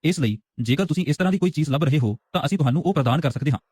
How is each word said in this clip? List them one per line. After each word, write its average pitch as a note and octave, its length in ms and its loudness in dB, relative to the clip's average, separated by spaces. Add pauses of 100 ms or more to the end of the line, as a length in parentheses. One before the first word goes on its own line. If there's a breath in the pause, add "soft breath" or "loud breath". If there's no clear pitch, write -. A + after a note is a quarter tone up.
ਇਸ E3 160 0
ਲਈ A2 180 0 (240)
ਜੇਕਰ C3+ 240 0
ਤੁਸੀਂ E3+ 200 -2
ਇਸ D3+ 120 0
ਤਰ੍ਹਾਂ F#3 140 2
ਦੀ G3 60 0
ਕੋਈ F3+ 120 2
ਚੀਜ਼ D3+ 200 -2
ਲੱਭ C#3+ 140 0
ਰਹੇ D3 160 2
ਹੋ A2 160 0 (180)
ਤਾਂ F3+ 120 -2
ਅਸੀਂ F#3+ 120 0
ਤੁਹਾਨੂੰ D3 260 2
ਉਹ F3+ 100 0
ਪ੍ਰਦਾਨ C3 280 2
ਕਰ C3+ 100 0
ਸਕਦੇ C3+ 200 -2
ਹਾਂ। A#2 80 -2 (120)